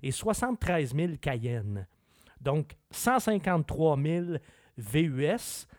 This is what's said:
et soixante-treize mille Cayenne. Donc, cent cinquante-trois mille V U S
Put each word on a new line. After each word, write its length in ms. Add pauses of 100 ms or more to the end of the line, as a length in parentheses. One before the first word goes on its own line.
et 80
soixante-treize 800
mille 260
Cayenne. 680 (540)
Donc, 360 (140)
cent 280
cinquante-trois 800
mille 440 (360)
V 260
U 220
S 420 (120)